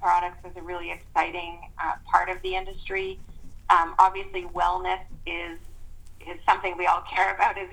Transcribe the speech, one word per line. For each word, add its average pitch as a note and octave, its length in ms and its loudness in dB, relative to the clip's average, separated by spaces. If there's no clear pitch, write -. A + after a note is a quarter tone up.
products F3 440 4
as F3+ 120 -12
a F3 60 -12
really E3+ 300 -6
exciting, F3 760 -4
uh, D#3+ 120 -2
part F3+ 200 4
of F#3 120 -4
the F#3 120 -2
industry. F#3+ 640 -4
Um, E3+ 300 6
obviously, F#3+ 480 4
wellness F#3 560 0
is, F3 320 -6
is - 180 -12
something F#3 300 4
we F3 80 0
all F3 160 4
care G3 220 2
about G3+ 240 2
as F#3+ 140 -6